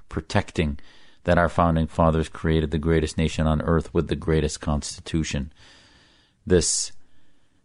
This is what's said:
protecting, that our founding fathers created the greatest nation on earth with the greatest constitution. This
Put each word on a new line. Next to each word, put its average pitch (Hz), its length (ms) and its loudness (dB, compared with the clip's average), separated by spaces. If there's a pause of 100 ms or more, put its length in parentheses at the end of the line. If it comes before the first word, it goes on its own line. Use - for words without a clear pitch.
protecting, 85 720 -2 (420)
that 85 160 2
our 85 100 4
founding 82 380 2
fathers 80 420 2
created 80 440 0
the 82 60 0
greatest 80 380 0
nation 80 300 0
on 78 160 0
earth 82 320 0
with 82 140 0
the 82 80 -2
greatest 78 440 0
constitution. 76 920 -4 (920)
This - 460 2 (760)